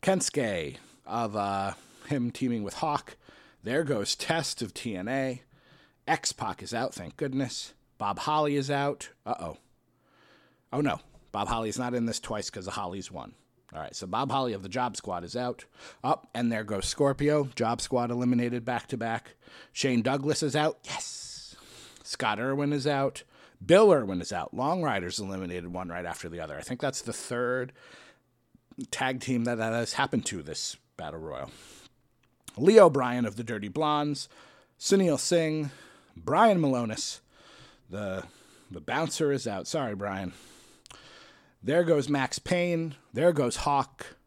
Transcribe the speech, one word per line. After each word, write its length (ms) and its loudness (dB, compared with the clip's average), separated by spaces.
Kensuke 760 0
of, 300 -2
uh, 380 0
him 240 0
teaming 320 -2
with 100 -8
Hawk. 420 -4
There 220 0
goes 320 0
Test 440 -2
of 140 -6
T 220 -6
N 100 -6
A. 360 -4
X-Pac 540 -2
is 100 -10
out, 220 -2
thank 220 -14
goodness. 580 -4
Bob 220 -2
Holly 340 2
is 160 0
out. 400 -2
Uh-oh. 340 -8
Oh, 80 -2
no. 200 0
Bob 160 -2
Holly 200 -2
is 100 -6
not 160 -2
in 120 0
this 140 -4
twice 280 -6
'cause 160 -12
the 80 -8
Hollies 380 -8
won. 240 -14
All 80 -10
right, 140 -10
so 120 -10
Bob 240 -2
Holly 220 0
of 100 -8
the 60 -10
Job 280 -2
Squad 280 -6
is 100 -12
out. 300 -6
Up, 280 -2
and 200 0
there 100 -2
goes 240 -4
Scorpio. 680 2
Job 240 0
Squad 320 0
eliminated 520 2
back-to-back. 720 -4
Shane 300 2
Douglas 420 2
is 100 0
out. 300 2
Yes. 720 -12
Scott 340 0
Irwin 340 0
is 140 0
out. 380 0
Bill 280 10
Irwin 280 2
is 120 -6
out. 220 -4
Long 280 0
Riders 360 0
eliminated 540 -6
one 160 -6
right 180 -6
after 220 -8
the 100 -10
other. 180 -8
I 60 -10
think 180 -8
that's 220 -4
the 100 -8
third 600 -4
tag 280 -2
team 240 0
that, 120 0
that 160 -2
has 220 -2
happened 320 0
to 160 -6
this 340 -8
Battle 220 -10
Royal. 320 -10
Leo 320 12
Bryan 380 2
of 80 -2
the 80 -6
Dirty 260 -4
Blondes, 600 0
Sunil 400 4
Singh, 520 0
Brian 440 4
Malonis, 600 0
the, 340 -6
the 100 -12
bouncer 520 0
is 140 -2
out. 200 -4
Sorry, 280 -2
Brian. 380 -4
There 220 4
goes 240 4
Max 300 0
Payne. 560 0
There 200 6
goes 240 2
Hawk. 600 -2